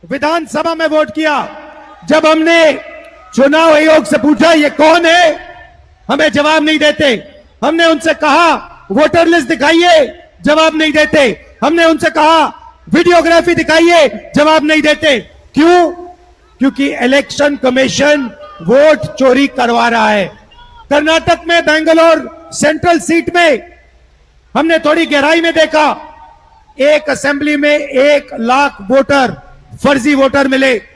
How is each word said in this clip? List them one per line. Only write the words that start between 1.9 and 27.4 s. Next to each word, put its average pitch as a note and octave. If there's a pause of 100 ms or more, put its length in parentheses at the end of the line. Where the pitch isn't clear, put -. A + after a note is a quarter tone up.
जब D#4
हमने D#4+ (640)
चुनाव D4+
आयोग D#4
से D4
पूछा, D#4
"ये D4
कौन D#4+
है?" E4 (560)
हमें D4+
जवाब D4+
नहीं D#4
देते। D4 (320)
हमने E4
उनसे D#4+
कहा, D#4 (360)
"वोटर D#4
लिस्ट E4
दिखाइए," D#4+ (200)
जवाब D#4
नहीं D#4
देते। D4+ (200)
हमने E4
उनसे D#4+
कहा, D#4 (420)
"वीडियोग्राफी E4
दिखाइए," D#4+
जवाब D4+
नहीं D#4
देते। D4+ (200)
क्यों? E4 (680)
क्योंकि C#4
इलेक्शन C#4
कमीशन C4+ (360)
वोट C#4+
चोरी C4
करवा A#3
रहा A3+
है। G3+ (640)
कर्नाटक D#4+
में, E4+
बेंगलोर D#4+
सेंट्रल D#4+
सीट E4+
में D#4 (800)
हमने D#4+
थोड़ी D#4+
गहराई D4
में E4
देखा, D#4 (640)
एक D4+
असेंबली C#4+